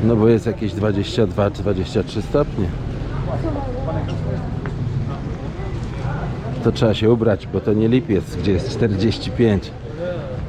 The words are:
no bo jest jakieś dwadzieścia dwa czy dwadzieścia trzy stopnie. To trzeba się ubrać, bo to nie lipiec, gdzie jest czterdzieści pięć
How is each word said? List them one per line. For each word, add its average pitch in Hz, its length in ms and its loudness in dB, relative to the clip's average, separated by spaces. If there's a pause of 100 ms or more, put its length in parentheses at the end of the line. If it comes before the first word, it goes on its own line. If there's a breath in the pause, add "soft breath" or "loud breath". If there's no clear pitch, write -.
no 113 120 6
bo 107 120 8
jest 117 180 6
jakieś 107 260 -2
dwadzieścia 101 540 2
dwa 101 240 2
czy 101 120 -6
dwadzieścia 92 400 0
trzy 104 200 -4
stopnie. 143 440 0 (4000)
To 113 80 4
trzeba 113 220 4
się 107 160 4
ubrać, 113 360 2
bo 117 140 -2
to 110 120 0
nie 110 160 4
lipiec, 113 480 2
gdzie 95 160 2
jest 87 180 0
czterdzieści 107 600 0
pięć 110 400 2 (800)